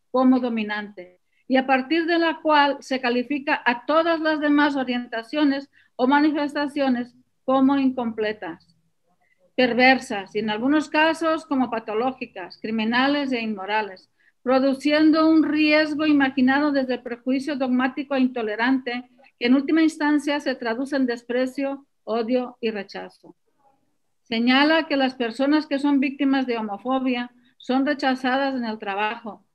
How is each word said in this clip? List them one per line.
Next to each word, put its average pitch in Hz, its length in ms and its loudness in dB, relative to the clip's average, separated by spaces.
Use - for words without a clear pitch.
como 254 260 6
dominante 208 800 -6
y 262 80 2
a 262 100 2
partir 269 400 0
de 339 140 2
la 320 200 0
cual 285 400 4
se 262 200 -6
califica 262 640 -2
a 240 180 -2
todas 330 360 2
las 311 180 -2
demás 294 380 2
orientaciones 262 920 -4
o 247 100 0
manifestaciones 285 1120 0
como 269 320 2
incompletas, 220 920 -4
perversas 247 800 2
y 214 60 -2
en 214 100 -2
algunos 277 380 0
casos 320 580 0
como 254 240 -2
patológicas, 226 920 -6
criminales 247 680 0
e 247 100 -2
inmorales, 208 720 -6
produciendo 294 880 4
un 311 140 6
riesgo 302 600 2
imaginado 277 680 2
desde 262 220 0
el 240 80 -6
prejuicio 262 520 -4
dogmático 262 600 -2
e 262 40 2
intolerante 247 880 -2
que 247 80 -2
en 247 80 4
última 285 280 2
instancia 294 580 0
se 262 160 -4
traduce 254 400 -4
en 269 100 0
desprecio, 254 800 -4
odio 240 580 -4
y 220 120 -4
rechazo. 190 640 -14
Señala 277 640 2
que 285 80 -2
las 262 180 0
personas 277 540 0
que 277 100 -2
son 285 220 2
víctimas 269 480 0
de 233 100 -2
homofobia 247 720 -4
son 262 300 -2
rechazadas 269 680 -2
en 240 80 -6
el 214 160 -8
trabajo, 214 640 -6